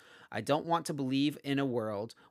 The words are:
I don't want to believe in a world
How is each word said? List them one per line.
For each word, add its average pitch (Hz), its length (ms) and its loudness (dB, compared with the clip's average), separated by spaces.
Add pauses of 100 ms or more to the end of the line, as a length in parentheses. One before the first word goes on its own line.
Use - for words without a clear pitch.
(320)
I 107 80 -2
don't 143 240 2
want 165 220 0
to 170 80 -4
believe 139 500 0
in 139 140 2
a 139 80 2
world 110 480 -2 (160)